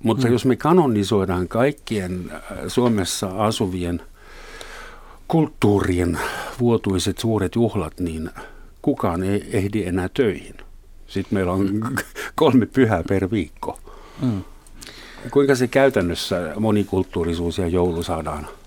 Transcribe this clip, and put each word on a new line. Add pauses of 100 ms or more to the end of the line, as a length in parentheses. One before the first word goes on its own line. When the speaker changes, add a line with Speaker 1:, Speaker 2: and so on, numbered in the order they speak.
Speaker 1:
Mutta
Speaker 2:
Mm.
Speaker 1:
jos
me
kanonisoidaan
kaikkien,
äh, (260)
Suomessa
asuvien (1300)
kulttuurien (400)
vuotuiset
suuret
juhlat,
niin (520)
kukaan
ei
ehdi
enää
töihin. (520)
Sitten
meillä
on (340)
<laughs>
kolme
pyhää
per
viikko. (420)
Speaker 2:
Mm. (920)
Speaker 1:
Kuinka
se
käytännössä
monikulttuurisuus
ja
joulu
saadaan (200)